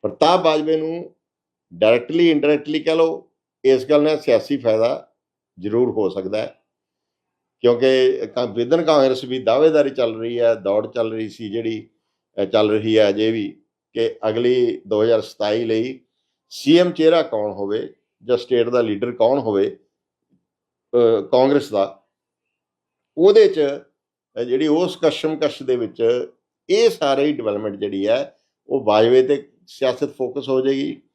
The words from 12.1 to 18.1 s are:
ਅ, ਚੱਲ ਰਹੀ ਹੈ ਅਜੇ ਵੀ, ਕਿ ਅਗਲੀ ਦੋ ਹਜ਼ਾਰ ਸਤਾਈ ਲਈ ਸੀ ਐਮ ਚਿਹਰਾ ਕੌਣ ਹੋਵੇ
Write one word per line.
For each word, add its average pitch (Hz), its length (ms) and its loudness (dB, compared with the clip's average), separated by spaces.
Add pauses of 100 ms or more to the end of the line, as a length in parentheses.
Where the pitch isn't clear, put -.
ਅ, - 20 0
ਚੱਲ 107 260 2
ਰਹੀ 110 280 0
ਹੈ 107 100 4
ਅਜੇ 107 220 0
ਵੀ, 107 300 -6 (320)
ਕਿ 113 240 -4 (120)
ਅਗਲੀ 120 580 0
ਦੋ 107 160 0
ਹਜ਼ਾਰ 113 180 2
ਸਤਾਈ 107 440 -4
ਲਈ 113 360 -4 (500)
ਸੀ 156 260 2
ਐਮ 180 140 4
ਚਿਹਰਾ 160 320 2
ਕੌਣ 107 300 -4
ਹੋਵੇ 101 420 -6 (300)